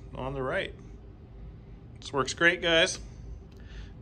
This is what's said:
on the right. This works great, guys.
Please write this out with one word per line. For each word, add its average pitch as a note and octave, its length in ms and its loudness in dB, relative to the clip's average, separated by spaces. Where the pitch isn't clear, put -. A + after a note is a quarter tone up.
on C3 200 -4
the C3+ 100 -2
right. E3 320 0
This - 120 -10
works C3+ 220 2
great, E3+ 280 6
guys. E3+ 380 6